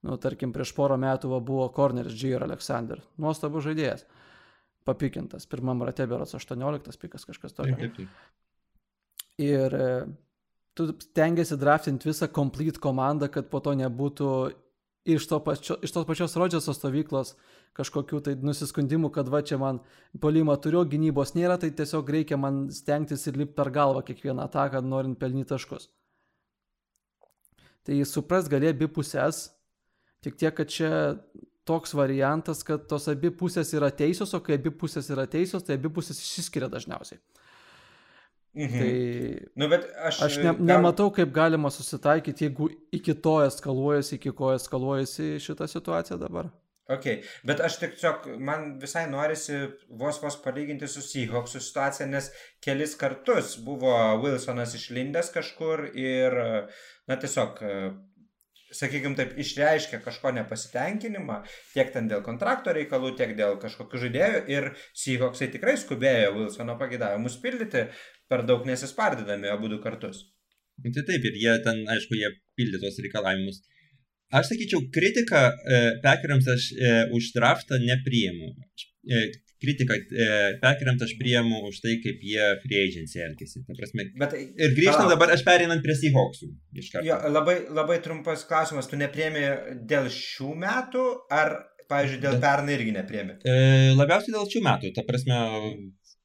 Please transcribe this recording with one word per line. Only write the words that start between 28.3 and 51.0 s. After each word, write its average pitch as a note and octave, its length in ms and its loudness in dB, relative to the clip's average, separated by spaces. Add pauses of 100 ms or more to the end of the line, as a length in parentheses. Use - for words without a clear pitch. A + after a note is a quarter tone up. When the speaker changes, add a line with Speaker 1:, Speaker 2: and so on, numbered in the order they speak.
Speaker 1:
gali C#3+ 180 4
abi D#3 200 0
puses, D3+ 580 -2 (800)
tik C#3 120 -10
tiek, D#3 160 0
kad D3+ 160 -4
čia D#3+ 220 -2 (680)
toks - 340 -2
variantas, C#3+ 720 0
kad D3+ 240 -4
tos D3 200 -4
abi D3+ 220 0
pusės F3 420 -2
yra D3 180 4
teisios, F3 440 0
o E3+ 80 -4
kai D3 160 0
abi D3 140 -2
pusės D3 360 -6
yra C3+ 180 -2
teisios, F3+ 360 -2
tai C#3 160 -2
abi C#3 100 -4
pusės D#3 300 -6
išsiskiria - 500 -6
dažniausiai. - 520 -10 (1300)
Speaker 3:
Mhm. C#3 180 -4
Speaker 1:
Tai B2 200 2 (600)
Speaker 3:
Nu, D3 160 -2
bet F3 160 4 (120)
aš, D#3+ 220 -2
Speaker 1:
aš C#3+ 180 2
ne-, C#3+ 80 0
Speaker 3:
gal E3+ 200 4
Speaker 1:
nematau, F3+ 480 6
kaip E3+ 180 2
galima D#3 400 4
susitaikyti, D3+ 800 0
jeigu C#3+ 220 -2 (180)
iki - 260 -2
to D#3 260 2
eskaluojasi, C#3 760 0
iki C3 160 -6
ko C3 180 0
eskaluojasi C3+ 840 -2
šita D#3 320 -8
situacija E3+ 500 -4
dabar. E3+ 300 -8 (400)
Speaker 3:
Ok, C3 160 -4 (360)
bet D3+ 200 -2
aš E3 160 0
tik E3 160 -6
tiesiog, - 440 -2
man D3 420 -6
visai C3+ 260 -6
norisi D3 540 -4 (300)
vos B2 300 -6
vos C#3+ 220 -8
palyginti C#3+ 480 -6
su C#3 160 -10